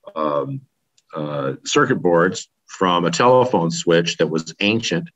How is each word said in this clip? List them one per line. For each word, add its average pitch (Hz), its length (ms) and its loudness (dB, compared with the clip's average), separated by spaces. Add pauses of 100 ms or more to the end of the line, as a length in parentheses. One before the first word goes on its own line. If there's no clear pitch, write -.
(160)
um, 135 460 -4 (520)
uh, 73 400 -6 (120)
circuit 139 360 0
boards 87 480 2 (160)
from 87 400 0
a 82 60 0
telephone 120 580 2
switch 85 480 0
that 82 100 2
was 80 320 -6
ancient 113 560 -2